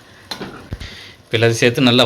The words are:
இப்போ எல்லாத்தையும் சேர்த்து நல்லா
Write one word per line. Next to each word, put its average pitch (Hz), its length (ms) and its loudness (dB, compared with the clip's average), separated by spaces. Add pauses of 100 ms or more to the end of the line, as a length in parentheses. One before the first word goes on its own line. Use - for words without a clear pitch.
(1200)
இப்போ - 160 -10
எல்லாத்தையும் 113 240 2
சேர்த்து 123 260 2
நல்லா 123 180 4